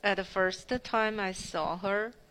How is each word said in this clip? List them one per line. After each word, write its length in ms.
at 140
the 80
first 460
time 360
I 120
saw 460
her, 340